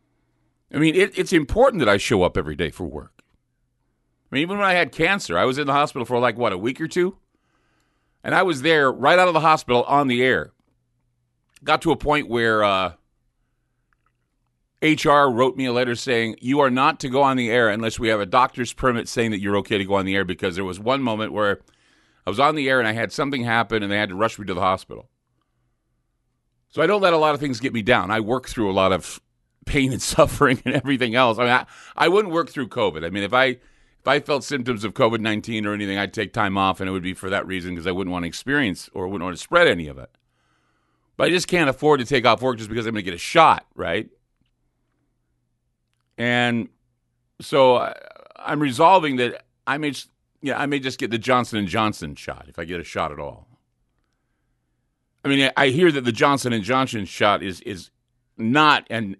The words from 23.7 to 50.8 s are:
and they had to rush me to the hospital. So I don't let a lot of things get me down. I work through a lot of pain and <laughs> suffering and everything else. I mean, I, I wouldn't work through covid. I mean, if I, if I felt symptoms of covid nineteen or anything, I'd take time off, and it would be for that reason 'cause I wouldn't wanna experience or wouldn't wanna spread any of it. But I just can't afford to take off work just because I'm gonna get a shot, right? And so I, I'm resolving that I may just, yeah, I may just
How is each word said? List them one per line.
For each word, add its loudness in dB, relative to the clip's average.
and -6
they 0
had -2
to -10
rush -2
me -12
to -6
the -4
hospital. -4
So -4
I 4
don't 2
let 4
a 4
lot 4
of -8
things -4
get -4
me -4
down. 2
I 0
work -4
through -2
a -4
lot 4
of -4
pain 0
and -6
<laughs> -
suffering 2
and 0
everything -2
else. 2
I 0
mean, 2
I, 2
I 2
wouldn't 2
work 0
through -8
covid. -2
I -8
mean, -4
if -4
I, 2
if -6
I 2
felt -4
symptoms -4
of -8
covid 2
nineteen -4
or -4
anything, -4
I'd -4
take -6
time -2
off, 0
and -6
it -4
would -4
be -6
for -10
that -2
reason -8
'cause -10
I -2
wouldn't -4
wanna -6
experience -4
or -8
wouldn't -8
wanna -8
spread 2
any 0
of -16
it. -20
But 0
I 2
just -2
can't 2
afford 2
to -4
take 0
off 4
work -2
just -12
because -6
I'm -4
gonna -6
get -6
a -10
shot, 4
right? -4
And -2
so 4
I, -4
I'm -4
resolving 4
that -2
I -2
may -4
just, -14
yeah, -4
I -2
may -2
just -6